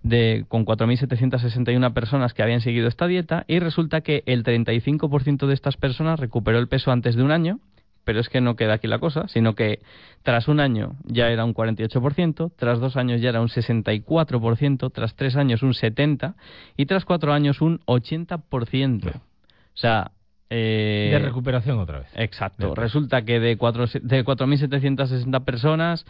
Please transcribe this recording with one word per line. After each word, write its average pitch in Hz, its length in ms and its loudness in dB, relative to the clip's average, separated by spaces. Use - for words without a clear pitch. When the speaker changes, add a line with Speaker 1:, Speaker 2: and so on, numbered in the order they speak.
Speaker 1:
de, 113 460 2
con 113 160 0
cuatro 110 240 0
mil 123 100 2
setecientas 127 440 0
sesenta 120 280 -2
y 123 60 2
una 123 180 2
personas 123 400 0
que - 80 -2
habían 117 180 2
seguido 117 280 0
esta 170 180 -2
dieta, 175 400 -2
y 170 140 0
resulta 160 400 0
que 147 260 -2
el 123 160 0
treinta 117 300 0
y 117 80 0
cinco 147 280 0
por 139 140 0
ciento 139 240 0
de 139 80 2
estas 135 220 -2
personas 156 420 -2
recuperó 113 400 0
el 120 80 0
peso 135 240 0
antes 120 240 2
de 120 80 2
un 139 80 4
año, 170 300 0
pero 110 120 0
es 117 100 -4
que 131 100 0
no 120 160 2
queda 110 160 2
aquí 107 140 -2
la 107 140 -2
cosa, 160 280 -2
sino 113 260 2
que 107 260 -2
tras 117 260 0
un 151 120 4
año 117 320 0
ya 117 260 2
era 113 140 0
un 113 80 0
cuarenta 113 300 -2
y - 20 -2
ocho 120 160 -2
por 143 140 0
ciento, 165 420 -2
tras 120 240 0
dos 131 160 -2
años 123 240 0
ya 123 80 0
era 117 140 0
un 117 80 0
sesenta 113 420 0
y 107 80 -2
cuatro 156 400 0
por 113 160 0
ciento, 135 320 0
tras 110 260 -6
tres 135 220 -2
años 131 260 2
un 131 120 2
setenta 139 600 0
y 143 120 0
tras 190 180 0
cuatro 156 300 2
años 147 260 2
un 165 240 2
ochenta 160 540 -2
por 127 260 -6
ciento. 131 460 0
Speaker 2:
Ya. - 80 -8
Speaker 1:
O - 580 -20
sea, 113 340 0
eh, 107 640 0
Speaker 2:
De 143 60 4
recuperación 127 600 -2
otra 76 200 -6
vez. 69 160 -14
Speaker 1:
Exacto. 101 600 -6
Speaker 2:
Ya. 107 60 -4
Speaker 1:
Resulta 120 460 0
que 117 140 2
de 117 180 2
cuatro, 117 340 0
de 127 320 0
cuatro 131 220 0
mil 143 120 4
setecientas 135 520 0
sesenta 127 300 -2
personas, 156 680 0